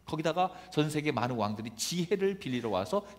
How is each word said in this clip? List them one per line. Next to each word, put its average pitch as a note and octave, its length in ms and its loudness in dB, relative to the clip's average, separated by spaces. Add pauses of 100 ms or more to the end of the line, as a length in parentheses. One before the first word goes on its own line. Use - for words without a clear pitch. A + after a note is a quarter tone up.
거기다가 E3 480 0 (160)
전 D3+ 180 4
세계 D3+ 220 0
많은 B2 260 0
왕들이 G#2+ 380 -2
지혜를 F#3+ 640 0
빌리러 A#2+ 320 -2
와서 G2 340 0 (140)